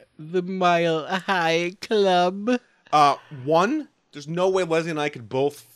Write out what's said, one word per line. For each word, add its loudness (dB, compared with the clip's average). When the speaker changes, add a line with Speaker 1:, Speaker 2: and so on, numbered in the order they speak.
Speaker 1:
the -4
Mile 0
High -2
Club? 2
Speaker 2:
Uh, 6
one, 2
there's -16
no 0
way 2
Leslie 0
and -4
I -2
could -16
both -2